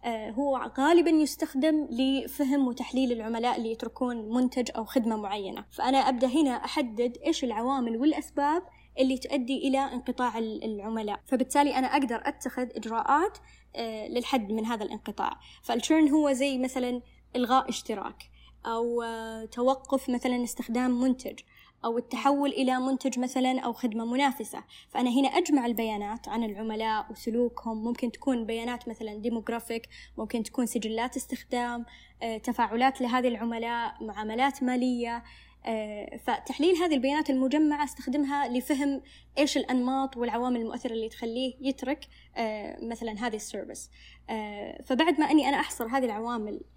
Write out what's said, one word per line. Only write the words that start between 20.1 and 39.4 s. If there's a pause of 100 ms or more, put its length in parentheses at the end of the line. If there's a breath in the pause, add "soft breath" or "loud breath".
مثلًا
استخدام
منتج، (440 soft breath)
أو
التحول
إلى
منتج
مثلًا
أو
خدمة
منافسة. (240 loud breath)
فأنا
هنا
أجمع
البيانات
عن
العملاء
وسلوكهم،
ممكن
تكون
بيانات
مثلًا
ديموغرافيك، (300 loud breath)
ممكن
تكون
سجلات
استخدام، (380 loud breath)
آه،
تفاعلات
لهذه
العملاء،
معاملات
مالية. (440 loud breath)
آه،
فتحليل
هذه
البيانات
المجمعة
استخدمها
لفهم (360 loud breath)
إيش